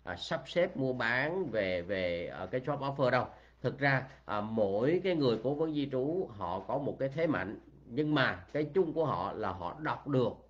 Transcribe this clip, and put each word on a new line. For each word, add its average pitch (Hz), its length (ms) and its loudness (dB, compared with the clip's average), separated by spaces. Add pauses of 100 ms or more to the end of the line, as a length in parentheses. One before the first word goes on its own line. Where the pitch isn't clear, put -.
à, 87 120 -6
sắp - 300 -4
xếp 180 300 0
mua 131 160 0
bán 127 580 0
về, 95 320 0
về, 87 440 -2
à, 69 200 -8
cái 127 140 -2
job 139 180 -4
offer 135 320 0
đâu. 123 160 2 (360)
Thực 123 160 -2
ra, 135 240 4 (220)
à, 104 160 -2
mỗi 110 640 2
cái 180 120 2
người 123 280 4
cố 139 100 2
vấn 156 200 0
di 143 180 0
trú 147 440 0
họ 95 240 -4
có 120 180 -2
một 117 200 -4
cái 135 100 0
thế 160 180 0
mạnh, 101 320 0 (280)
nhưng 151 280 0
mà 113 380 0
cái 151 120 0
chung 156 280 2
của 160 120 2
họ 95 280 0
là 95 200 -2
họ 90 280 -6
đọc 135 280 -4
được 127 240 4 (180)